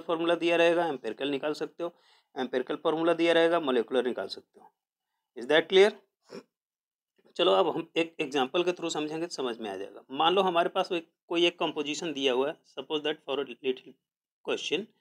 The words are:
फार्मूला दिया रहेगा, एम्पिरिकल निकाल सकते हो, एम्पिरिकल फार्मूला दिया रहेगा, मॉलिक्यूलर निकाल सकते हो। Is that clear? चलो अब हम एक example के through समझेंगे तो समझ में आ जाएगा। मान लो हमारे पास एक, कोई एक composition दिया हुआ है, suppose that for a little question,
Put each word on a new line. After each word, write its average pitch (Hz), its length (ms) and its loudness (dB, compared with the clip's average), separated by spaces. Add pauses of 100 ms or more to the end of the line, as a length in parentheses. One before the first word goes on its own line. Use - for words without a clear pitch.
फार्मूला 170 280 0
दिया 170 200 0
रहेगा, 170 320 4
एम्पिरिकल 135 440 -6
निकाल 147 220 -4
सकते 151 300 -8
हो, 170 100 -8 (420)
एम्पिरिकल 127 480 -2
फार्मूला 165 300 2
दिया 170 200 2
रहेगा, 165 260 4
मॉलिक्यूलर 127 480 0
निकाल 101 200 -4
सकते - 320 -16
हो। - 120 -20 (680)
Is 120 140 -10
that 160 180 4
clear? 190 220 8 (1400)
चलो 175 180 4
अब 185 220 4
हम 156 200 -8
एक 165 240 -2
example 143 440 -2
के 175 80 0
through 170 220 -6
समझेंगे 156 320 -6
तो 175 100 -12
समझ 123 240 -4
में 110 100 -8
आ 98 80 -6
जाएगा। 101 340 -12
मान 156 220 2
लो 196 80 2
हमारे 180 340 2
पास 185 160 -2
एक, 170 180 -6 (180)
कोई 175 200 0
एक 170 120 -2
composition 151 540 -4
दिया 135 200 0
हुआ 131 160 2
है, 165 60 -8 (180)
suppose 147 340 -6
that 151 180 -6
for 139 140 -4
a 135 80 -4 (180)
little 127 280 -4 (520)
question, 151 400 -4 (160)